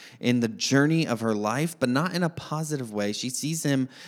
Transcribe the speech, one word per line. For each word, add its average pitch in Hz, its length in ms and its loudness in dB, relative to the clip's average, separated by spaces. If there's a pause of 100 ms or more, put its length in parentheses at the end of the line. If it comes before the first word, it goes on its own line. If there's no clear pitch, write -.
(200)
in 123 180 4
the 117 100 2
journey 143 580 2
of 113 140 0
her 113 140 0
life, 113 460 -2
but 131 80 2
not 156 260 0
in 180 80 0
a 170 60 2
positive 151 640 -6
way. 104 200 -2
She 127 180 -6
sees 160 340 -4
Him 135 240 2 (200)